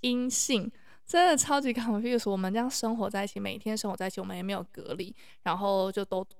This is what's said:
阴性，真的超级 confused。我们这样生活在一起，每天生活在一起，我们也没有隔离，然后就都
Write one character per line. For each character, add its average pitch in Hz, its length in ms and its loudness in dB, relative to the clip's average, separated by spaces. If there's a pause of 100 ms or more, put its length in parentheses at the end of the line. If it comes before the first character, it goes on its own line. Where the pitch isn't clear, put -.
阴 247 300 0
性， 226 400 0 (340)
真 359 240 6
的 311 80 6
超 285 240 4
级 269 100 0
confused。 233 600 0
我 196 60 2
们 190 140 0
这 214 80 0
样 247 120 0
生 233 260 -2
活 202 140 -2
在 196 140 -4
一 - 20 -4
起， - 120 -10
每 196 200 -6
天 214 180 -4
生 214 140 -4
活 185 60 -4
在 185 100 -4
一 190 40 -4
起， 190 100 -8
我 185 40 -6
们 190 100 -8
也 180 80 -8
没 196 120 -4
有 185 180 -6
隔 165 220 -10
离， 185 200 -8 (280)
然 175 160 0
后 196 340 2
就 202 100 0
都 190 240 -2 (140)